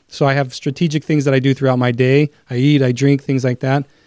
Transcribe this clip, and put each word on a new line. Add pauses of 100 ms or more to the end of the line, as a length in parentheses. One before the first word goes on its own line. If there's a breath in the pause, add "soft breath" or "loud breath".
So
I
have
strategic
things
that
I
do
throughout
my
day. (180 soft breath)
I
eat,
I
drink,
things
like
that. (220 soft breath)